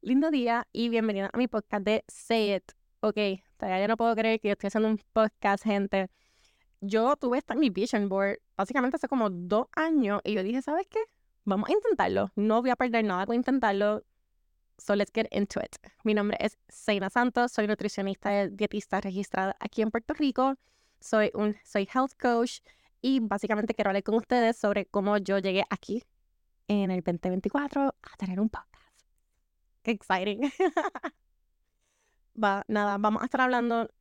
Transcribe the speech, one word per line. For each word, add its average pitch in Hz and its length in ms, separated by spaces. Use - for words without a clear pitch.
Lindo 277 280
día 240 420
y 233 160
bienvenido 220 420
a - 60
mi 247 100
podcast 208 380
de 214 240
Say 214 460
It. - 180
Ok, 208 160
todavía 185 240
yo 208 60
no 226 100
puedo 233 160
creer 226 260
que 214 80
yo 202 40
estoy 202 160
haciendo 220 200
un 220 120
podcast, 214 500
gente. 196 460
Yo 220 360
tuve 254 220
esta - 140
en 240 80
mi 285 80
vision 202 400
board 196 300
básicamente 254 400
hace 285 120
como 233 200
dos 180 380
años 285 480
y - 80
yo 196 100
dije, 233 200
"¿Sabes 330 260
qué? 440 120
Vamos 202 240
a 285 40
intentarlo. 370 640
No 220 280
voy 254 80
a 240 60
perder 233 280
nada 190 220
con 233 100
intentarlo. 214 680
So - 180
let's 202 180
get 220 180
into - 280
it." - 160
Mi 214 120
nombre 208 260
es - 160
Zaina 202 380
Santos, 240 420
soy 214 140
nutricionista 202 800
y 180 40
dietista 202 520
registrada 196 600
aquí - 220
en 220 80
Puerto 233 240
Rico. 269 420
Soy 214 340
un, 208 280
soy 202 300
health 262 260
coach 233 420
y 262 180
básicamente 208 540
quiero 202 160
hablar 196 120
con 208 120
ustedes 226 420
sobre 202 300
cómo 208 320
yo 196 200
llegué 190 300
aquí 196 340
en 202 220
el 180 120
veinte 175 260
veinticuatro 277 720
a - 140
tener 185 240
un 220 80
podcast. - 320
Qué 233 100
exciting. 196 480
<laughs> 294 720
Va, 202 260
nada, 208 300
vamos 214 240
a - 20
estar 262 160
hablando 240 480